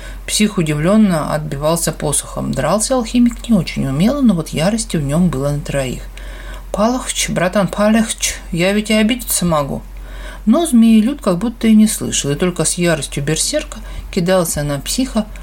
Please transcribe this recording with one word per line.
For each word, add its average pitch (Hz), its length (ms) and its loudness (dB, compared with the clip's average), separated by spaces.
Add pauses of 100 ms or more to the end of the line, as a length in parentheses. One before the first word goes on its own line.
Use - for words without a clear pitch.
(260)
Псих - 320 0
удивлённо 165 760 2
отбивался 151 600 -2
посохом. - 580 -4
Дрался 185 460 0
алхимик 240 520 0
не 233 60 4
очень 151 320 0
умело, 185 340 2
но 233 140 6
вот 165 140 -2
ярости 196 480 -2
в 156 80 0
нём 156 240 2
было 139 220 -2
на 147 100 -2
троих. 131 420 -4 (680)
«Полегче, 247 580 -2
братан, 175 380 0
полегче. 220 680 0 (160)
Я 180 220 0
ведь 214 180 0
и 220 40 2
обидеться 220 520 0
могу». 147 340 0 (640)
Но 311 220 4
змеелюд 226 540 6
как 180 180 0
будто 226 300 -2
и 220 60 8
не 214 120 8
слышал, - 440 -2
и 143 40 0
только 175 300 0
с - 100 -2
яростью 165 480 -2
берсерка - 560 -4 (320)
кидался 175 540 0
на 143 160 -2
психа, 226 460 -2 (160)